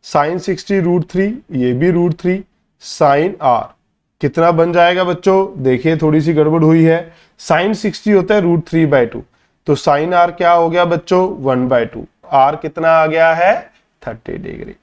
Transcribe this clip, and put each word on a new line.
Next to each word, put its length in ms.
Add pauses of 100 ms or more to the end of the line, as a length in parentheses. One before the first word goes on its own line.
sine 340
सिक्सटी 420
root 200
three, 300 (200)
ये 220
भी 180
root 200
three 280 (420)
sine 520 (100)
R। 200 (580)
कितना 300
बन 220
जाएगा 300
बच्चों? 600
देखिए 340
थोड़ी 240
सी 120
गड़बड़ 300
हुई 200
है, 300 (260)
sine 360
सिक्सटी 360
होता 240
है 60
root 200
three 300
by 200
two, 100 (440)
तो 100
sine 340
R 280
क्या 140
हो 180
गया 160
बच्चों? 440
वन 380
बाय 180
टू। 220 (280)
R 260
कितना 280
आ 180
गया 260
है? 380 (360)
थर्टी 300
डिग्री। 460